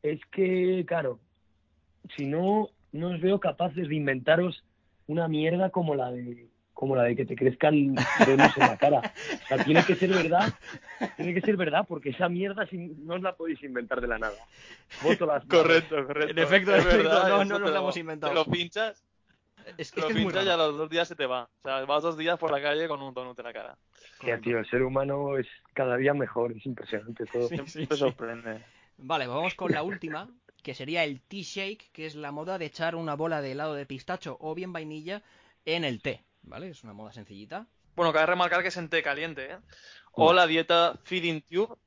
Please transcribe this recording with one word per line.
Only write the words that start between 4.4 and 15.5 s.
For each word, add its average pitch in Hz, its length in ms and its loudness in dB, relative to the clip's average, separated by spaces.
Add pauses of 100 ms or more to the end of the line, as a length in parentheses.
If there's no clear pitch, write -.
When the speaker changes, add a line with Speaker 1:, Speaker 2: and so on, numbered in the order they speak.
Speaker 1:
una 165 220 -2
mierda 165 420 2
como 165 240 0
la 127 160 -2
de, 123 380 -10 (240)
como 135 240 -2
la 123 80 6
de 120 100 2
que 123 100 -2
te 117 120 -6
crezcan 139 580 4 (320)
donuts 135 300 6
en - 100 6
la 110 100 2
cara. - 380 4 (300)
O - 20 -16
sea, 135 180 0
tiene 143 200 6
que 185 100 4
ser 185 160 2
verdad, 185 420 4 (640)
tiene 170 180 -4
que 185 60 2
ser 208 160 2
verdad, 175 300 0
porque 147 240 -6
esa 175 180 0
mierda 196 380 -2
si, 190 120 -12
no 160 360 -10
os 185 80 -6
la 185 140 -4
podéis 165 260 -6
inventar 123 380 -6
de 123 80 -4
la 113 100 -2
nada. 110 160 -6 (680)
Voto 175 220 2
las 143 200 -2
Speaker 2:
Correcto, 160 580 4